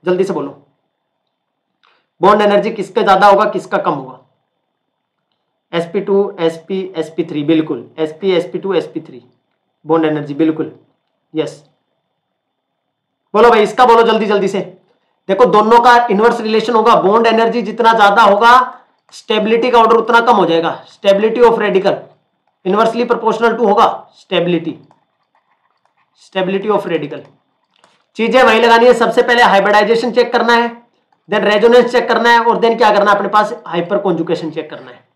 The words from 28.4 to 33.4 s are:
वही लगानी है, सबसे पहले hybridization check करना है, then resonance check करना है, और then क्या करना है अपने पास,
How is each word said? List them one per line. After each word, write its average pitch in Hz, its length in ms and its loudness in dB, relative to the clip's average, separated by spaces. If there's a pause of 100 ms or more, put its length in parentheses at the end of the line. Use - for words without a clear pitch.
वही 220 160 2
लगानी 233 260 4
है, 247 80 6
सबसे 233 280 0
पहले 240 220 2
hybridization 208 680 2
check 240 220 0
करना 233 200 0
है, 233 300 -4 (480)
then 208 120 -4
resonance 233 480 2
check 240 160 -2
करना 233 220 0
है, 233 100 4
और 226 180 0
then 226 200 0
क्या 220 140 2
करना 202 200 2
है 202 60 2
अपने 202 120 -4
पास, 214 240 -2 (140)